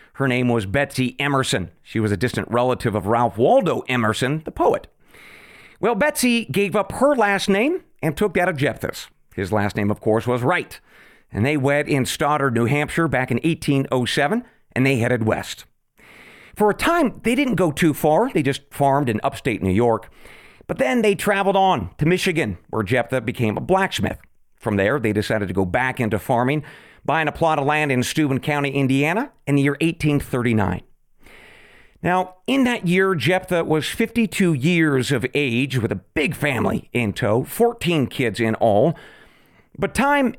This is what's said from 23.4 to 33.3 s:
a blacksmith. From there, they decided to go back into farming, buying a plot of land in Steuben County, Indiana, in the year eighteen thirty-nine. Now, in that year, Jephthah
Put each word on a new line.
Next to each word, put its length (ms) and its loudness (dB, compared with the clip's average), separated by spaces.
a 60 -6
blacksmith. 580 -2
From 180 -2
there, 240 2
they 140 -2
decided 340 -2
to 60 -6
go 100 0
back 380 -2
into 180 0
farming, 460 0
buying 240 0
a 20 -4
plot 260 0
of 80 0
land 280 2
in 100 2
Steuben 380 0
County, 300 -2
Indiana, 600 0
in 80 2
the 60 4
year 180 0
eighteen 400 0
thirty-nine. 640 0
Now, 340 -2
in 160 2
that 240 -2
year, 260 2
Jephthah 520 0